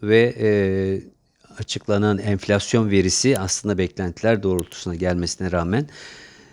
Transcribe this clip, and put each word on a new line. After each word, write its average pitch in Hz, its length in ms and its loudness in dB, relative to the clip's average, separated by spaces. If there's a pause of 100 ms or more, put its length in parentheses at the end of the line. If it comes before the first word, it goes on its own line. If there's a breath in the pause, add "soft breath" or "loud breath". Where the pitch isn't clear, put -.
ve, 113 360 4
e, 110 100 2 (1080)
açıklanan 104 580 0
enflasyon 101 760 0
verisi 98 480 2
aslında 98 380 -4
beklentiler 98 680 -2
doğrultusuna 90 520 -4
gelmesine 87 560 -4
rağmen 92 360 0 (640 loud breath)